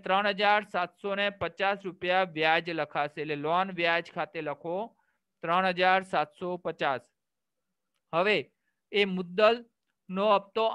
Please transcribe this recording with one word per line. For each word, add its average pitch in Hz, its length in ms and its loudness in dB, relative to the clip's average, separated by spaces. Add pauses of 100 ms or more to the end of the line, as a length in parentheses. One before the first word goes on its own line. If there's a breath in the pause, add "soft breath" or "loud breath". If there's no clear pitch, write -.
ત્રણ 196 360 0
હજાર 208 320 4
સાતસો 190 480 -6
ને 202 60 0 (160)
પચાસ 190 440 -2
રૂપિયા 185 480 0
વ્યાજ 160 400 2
લખાશે. 147 480 -4
એટલે 151 140 -6
લોન 170 420 -2
વ્યાજ 170 380 0
ખાતે 165 260 -6
લખો 156 340 -8 (640)
ત્રણ 180 360 0
હજાર 185 220 4 (100)
સાતસો 170 400 -4 (160)
પચાસ. 156 400 -4 (1040)
હવે 190 240 2 (560)
એ 202 220 4
મુદ્દલ 185 420 2 (520)
નો 190 220 -2
હપ્તો 202 340 2 (100)